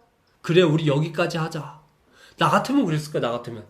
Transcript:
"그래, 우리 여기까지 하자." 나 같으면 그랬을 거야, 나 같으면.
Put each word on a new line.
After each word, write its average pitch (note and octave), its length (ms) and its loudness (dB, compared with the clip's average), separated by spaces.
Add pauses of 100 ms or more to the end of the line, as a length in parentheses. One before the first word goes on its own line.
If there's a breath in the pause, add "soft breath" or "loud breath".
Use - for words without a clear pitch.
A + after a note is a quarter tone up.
(420)
"그래, F3 200 4
우리 D#3+ 240 2
여기까지 E3 520 -2
하자." D#3+ 420 -8 (560 soft breath)
나 E3 140 2
같으면 A#3+ 340 2
그랬을 D#3 280 -2
거야, D3 100 -2
나 B2 80 -2
같으면. A#2 400 -8